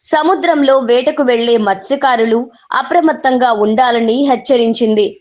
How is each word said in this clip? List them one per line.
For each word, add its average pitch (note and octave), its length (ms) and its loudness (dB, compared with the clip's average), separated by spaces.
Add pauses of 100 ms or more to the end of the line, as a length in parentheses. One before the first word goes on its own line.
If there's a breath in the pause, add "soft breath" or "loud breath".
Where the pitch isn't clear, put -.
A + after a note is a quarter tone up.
సముద్రంలో D4+ 720 0 (140)
వేటకు B3+ 340 0
వెళ్లే A#3 340 0
మత్స్యకారులు A3+ 800 0 (340 soft breath)
అప్రమత్తంగా C4 760 0 (140)
ఉండాలని A#3 520 0 (120)
హెచ్చరించింది. A3+ 800 0 (140)